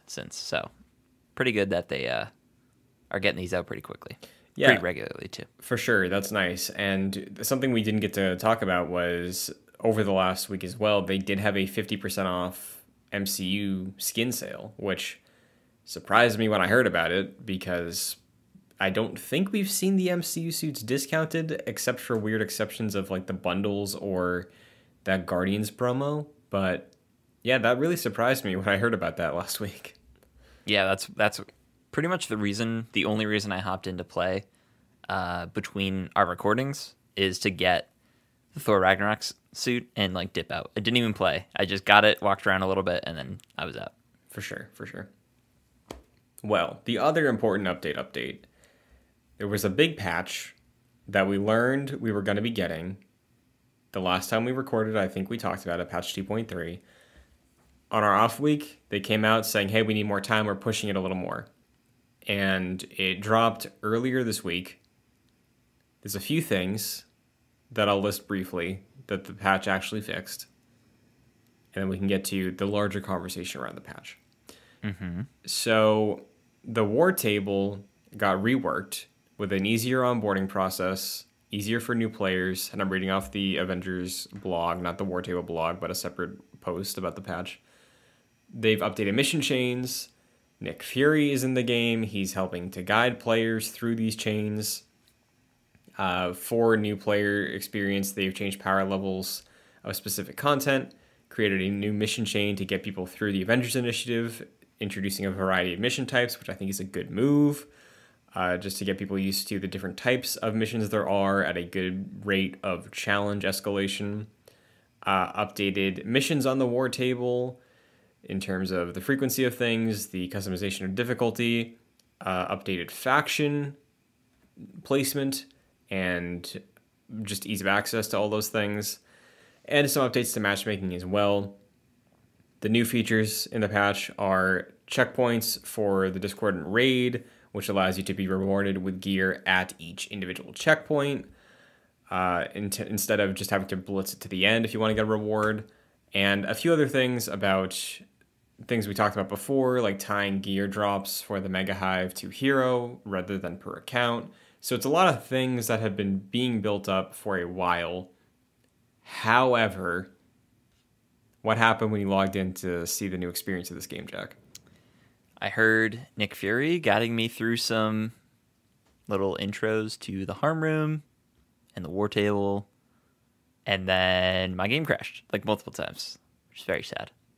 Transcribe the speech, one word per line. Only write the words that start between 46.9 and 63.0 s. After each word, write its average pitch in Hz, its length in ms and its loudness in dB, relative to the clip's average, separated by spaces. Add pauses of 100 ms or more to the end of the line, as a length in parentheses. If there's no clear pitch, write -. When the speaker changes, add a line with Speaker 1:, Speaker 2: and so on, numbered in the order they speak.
Speaker 2:
other 156 280 4
important 104 420 2
update 82 280 -2
update, 65 440 -8 (1000)
there 104 100 -4
was 101 160 0
a 101 60 2
big 156 260 4
patch 90 580 -4 (540)
that 98 180 4
we 98 120 0
learned 117 520 2 (100)
we 113 120 0
were 101 100 0
gonna 101 180 0
be 117 100 -2
getting 90 480 -4 (920)
the 98 80 -4
last 92 300 0
time 113 140 2
we 127 80 -2
recorded. 113 440 -2
I 95 120 2
think 95 200 -6
we 117 100 -6
talked 95 260 -4
about 85 160 -2
it, 85 80 -6
patch 87 260 -6
two 98 80 -4
point 110 260 -4
three. 85 340 -8 (1080)
On 110 140 4
our 101 100 8
off 110 240 6
week, 147 520 0
they 104 100 0
came 107 240 2
out 110 200 6
saying, 101 260 2
"Hey, 110 120 4
we 107 120 2
need 107 120 0
more 101 140 0
time. 107 260 2
We're 101 80 0
pushing 107 340 -2
it 98 80 0
a 95 40 2
little 92 160 -2
more." 90 320 -6 (800)
And 95 560 0 (120)
it 92 240 0